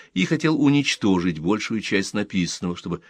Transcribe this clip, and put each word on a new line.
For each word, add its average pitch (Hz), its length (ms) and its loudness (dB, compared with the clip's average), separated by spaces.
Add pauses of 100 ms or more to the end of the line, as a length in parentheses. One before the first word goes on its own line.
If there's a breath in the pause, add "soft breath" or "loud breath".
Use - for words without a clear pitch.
(140 loud breath)
и 185 100 2
хотел 160 360 0
уничтожить 101 800 2
большую 104 420 -2
часть 98 340 -2
написанного, 92 640 -4
чтобы 87 340 -8